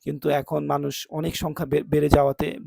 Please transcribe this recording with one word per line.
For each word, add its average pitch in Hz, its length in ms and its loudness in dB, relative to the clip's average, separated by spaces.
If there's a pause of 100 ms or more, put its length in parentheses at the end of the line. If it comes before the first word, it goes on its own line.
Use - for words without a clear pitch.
কিন্তু 151 240 -4
এখন 147 360 -2
মানুষ 143 440 -4
অনেক 160 280 -4
সংখ্যা 156 280 -4
বে-, 147 180 0
বেড়ে 147 260 2
যাওয়াতে 143 380 4 (200)